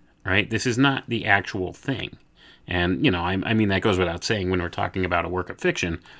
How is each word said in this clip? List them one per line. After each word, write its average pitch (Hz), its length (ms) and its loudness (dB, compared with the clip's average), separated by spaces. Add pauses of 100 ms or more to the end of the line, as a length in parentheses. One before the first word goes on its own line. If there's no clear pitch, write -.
(260)
right? 107 240 2
This 113 160 -2
is 117 120 0
not 135 300 2
the 113 180 -4
actual 98 460 0
thing. - 460 -8 (500)
And, 90 380 2
you 117 60 6
know, 87 100 0
I, 92 220 0
I 113 100 0
mean, 110 160 4
that 95 120 2
goes 101 160 2
without 85 260 0
saying 98 260 -2
when 92 120 2
we're 85 80 -4
talking 95 360 -4
about 87 180 2
a 85 60 -4
work 90 200 -4
of - 100 -12
fiction, 90 400 -2 (200)